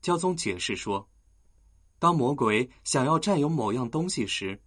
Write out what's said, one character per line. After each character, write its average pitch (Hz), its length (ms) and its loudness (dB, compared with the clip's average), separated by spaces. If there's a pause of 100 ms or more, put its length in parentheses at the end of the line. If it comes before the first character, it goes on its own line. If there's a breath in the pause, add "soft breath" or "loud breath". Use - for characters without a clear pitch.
教 175 160 0
宗 180 200 0
解 101 200 -4
释 95 200 -4
说， 101 340 -6 (880)
当 175 160 4
魔 135 180 2
鬼 120 380 2 (140 soft breath)
想 131 200 0
要 156 140 2
占 185 220 2
有 147 80 2
某 120 240 0
样 120 180 -2
东 92 180 -2
西 113 160 -2
时 98 420 -6